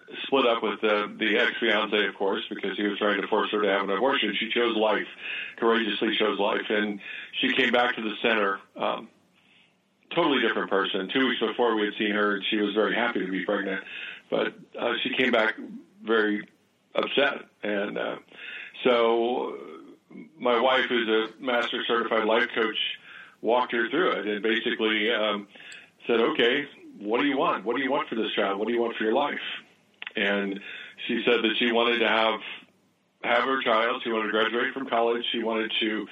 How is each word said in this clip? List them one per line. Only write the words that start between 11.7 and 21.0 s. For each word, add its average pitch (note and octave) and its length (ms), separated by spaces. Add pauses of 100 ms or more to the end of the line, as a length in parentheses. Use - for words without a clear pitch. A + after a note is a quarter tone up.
we G#2 100
had G2 120
seen G#2+ 140
her, G#2 240
and F#2+ 140
she A2+ 80
was G2+ 160
very G2+ 200
happy G#2+ 300
to F#2 80
be F#2 120
pregnant, G2 380 (480)
but, A2 240 (240)
uh, A#2 140 (100)
she B2+ 140
came B2 160
back A2 220 (500)
very G#2+ 420 (480)
upset. - 480 (200)
And, G#2 360
uh, A2+ 180 (680)
so A#2+ 720 (800)
my A#2+ 220
wife, B2+ 280
who's A#2 200